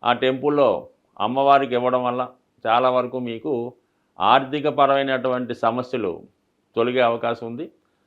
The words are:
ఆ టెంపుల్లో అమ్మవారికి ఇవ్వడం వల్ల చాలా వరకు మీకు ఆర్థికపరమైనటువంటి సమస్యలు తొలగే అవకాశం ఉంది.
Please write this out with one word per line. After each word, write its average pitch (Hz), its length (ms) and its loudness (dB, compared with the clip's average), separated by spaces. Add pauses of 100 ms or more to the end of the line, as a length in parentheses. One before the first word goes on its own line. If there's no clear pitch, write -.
ఆ 120 100 2 (100)
టెంపుల్లో 135 480 2 (460)
అమ్మవారికి 135 600 2
ఇవ్వడం 127 260 0
వల్ల 123 180 -2 (420)
చాలా 120 260 2
వరకు 127 280 -2 (100)
మీకు 117 240 -8 (640)
ఆర్థికపరమైనటువంటి 131 1400 2 (100)
సమస్యలు 117 480 -2 (640)
తొలగే 123 340 2
అవకాశం 117 360 -4
ఉంది. 117 200 -10 (400)